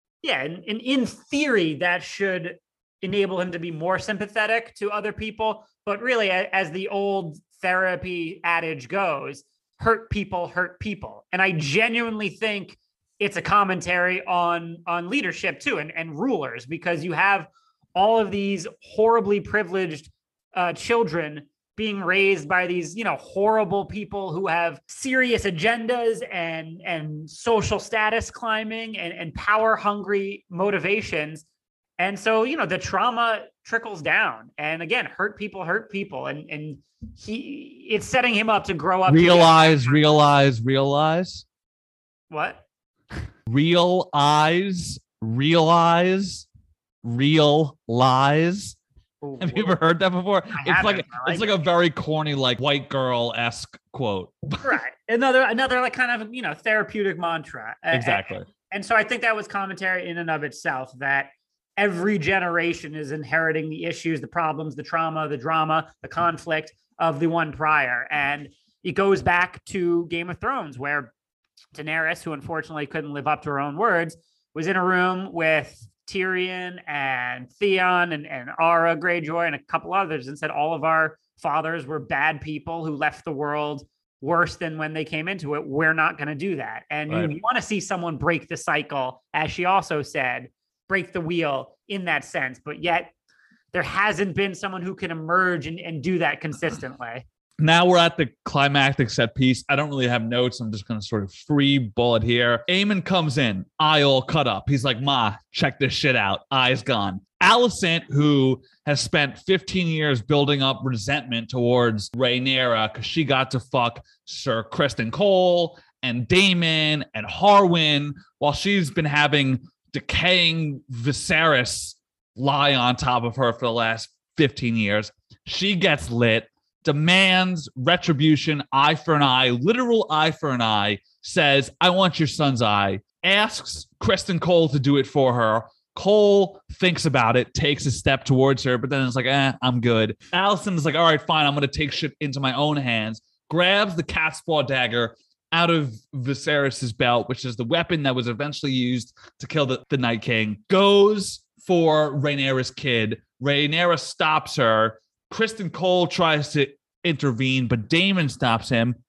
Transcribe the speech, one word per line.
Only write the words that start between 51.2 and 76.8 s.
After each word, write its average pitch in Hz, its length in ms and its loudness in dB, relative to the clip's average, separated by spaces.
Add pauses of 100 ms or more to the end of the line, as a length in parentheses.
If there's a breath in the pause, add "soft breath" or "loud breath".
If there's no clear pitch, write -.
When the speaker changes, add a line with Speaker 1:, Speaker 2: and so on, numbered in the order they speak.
Speaker 1:
I 151 60 0
Speaker 2:
it's 170 80 -2
Speaker 1:
like 220 100 -2
Speaker 2:
like 190 80 2
Speaker 1:
it. 156 40 -2
Speaker 2:
a - 20 -2
very 175 260 4
corny, 151 440 -4
like, 131 260 0
white 143 280 0
girl-esque 120 920 -2 (140)
quote. 101 460 -4
<laughs> - 260 -8
Speaker 1:
Right. 233 160 0 (280)
Another, 262 340 4
another, 254 380 0
like, 247 120 -2
kind 240 300 -2
of, 220 120 -14
you 254 80 -12
know, 156 120 -6
therapeutic 208 640 -2
mantra. 156 640 -6
A-, 165 100 0
Speaker 2:
Exactly. 101 500 -4 (280)
Speaker 1:
and 196 120 -8
so 233 120 0
I 214 80 4
think 226 180 -6
that 226 140 0
was 208 120 -8
commentary 190 600 -4
in 170 100 -8
and 165 120 -4
of 156 120 -2
itself, 139 560 -6
that 139 320 -2 (460)
every 196 420 0
generation 170 760 -2
is 147 180 -10
inheriting 156 580 -2
the 165 140 -8
issues, 165 360 -4
the 135 80 -12
problems, 156 460 -4
the 143 80 -12
trauma, 156 460 -4
the 143 100 -6
drama, 156 540 -2 (100)
the 143 60 -14
conflict 160 640 -2 (260)
of 156 220 0
the 170 80 2
one 160 240 -2
prior. 135 580 0
And 143 380 -2 (340)
it 185 100 -6
goes 196 300 2
back 180 440 0
to 170 400 -2
Game 170 240 -8
of 165 100 -12
Thrones, 202 380 -6
where 143 340 -4 (640)
Daenerys, 160 480 -4
who 160 100 -8
unfortunately 151 540 -8
couldn't 151 260 -8
live 143 140 -6
up 151 160 0
to 151 80 -6
her 139 100 -2
own 143 160 -4
words, 170 400 0 (380)
was 156 120 -6
in 185 100 0
a 180 80 2
room 185 480 0
with 160 420 0 (340)
Tyrion 185 800 -4